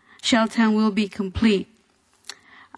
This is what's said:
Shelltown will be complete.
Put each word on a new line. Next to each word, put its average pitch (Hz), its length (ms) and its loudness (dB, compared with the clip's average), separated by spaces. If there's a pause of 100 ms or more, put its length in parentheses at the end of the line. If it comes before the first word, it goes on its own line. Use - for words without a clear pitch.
(240)
Shelltown 220 500 2
will 214 160 2
be 202 200 -2
complete. 196 580 -2 (1120)